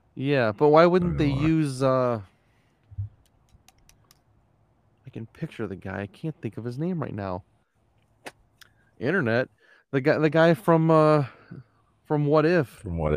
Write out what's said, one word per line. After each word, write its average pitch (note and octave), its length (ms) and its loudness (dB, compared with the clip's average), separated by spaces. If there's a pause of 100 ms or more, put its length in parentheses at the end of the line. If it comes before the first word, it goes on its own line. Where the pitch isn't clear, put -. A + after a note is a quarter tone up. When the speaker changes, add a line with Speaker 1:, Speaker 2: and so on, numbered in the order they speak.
(140)
Speaker 1:
Yeah, C3 380 -2
but D3 160 2
why D#3 180 6
wouldn't F3 280 0
Speaker 2:
I C#3+ 40 -6
Speaker 1:
they C#3 160 0
Speaker 2:
know, C3+ 60 -4
uh, D3+ 60 0
Speaker 1:
use, D3+ 360 -2
uh, B2+ 380 -2 (2750)
I - 40 -20
can A2+ 160 -14
picture - 400 -12
the F#2 100 -10
guy. F#2+ 260 -8
I G2+ 40 -8
can't - 360 -12
think A2 160 -8
of A2 60 -12
his B2 140 -10
name E3 240 -4
right - 120 -8
now. F#2+ 280 -8 (1600)
Internet. B2+ 500 -2 (440)
The C#3 80 0
guy, C3 180 2
the D#3 120 2
guy D#3+ 240 4
from, D#3+ 360 2
uh, D3+ 340 4 (800)
from D3 200 -2
What D3+ 200 2
If. E3+ 220 0
Speaker 2:
From F2 300 -10
What D#2 180 0